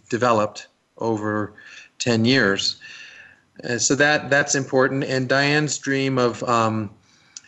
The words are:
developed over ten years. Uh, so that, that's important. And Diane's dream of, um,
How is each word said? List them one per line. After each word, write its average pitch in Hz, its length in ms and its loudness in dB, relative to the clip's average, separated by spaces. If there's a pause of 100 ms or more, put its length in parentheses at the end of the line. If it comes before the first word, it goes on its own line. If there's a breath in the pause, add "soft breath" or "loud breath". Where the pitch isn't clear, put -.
developed 110 580 0 (300)
over 107 560 -4 (460 loud breath)
ten 113 260 2
years. 110 520 2 (840 loud breath)
Uh, 120 140 -4
so 117 180 0
that, 147 340 2
that's 143 260 2
important. 135 480 0
And 131 260 -2
Diane's 143 480 2
dream 135 400 -2
of, 120 260 0
um, 113 460 0 (580 loud breath)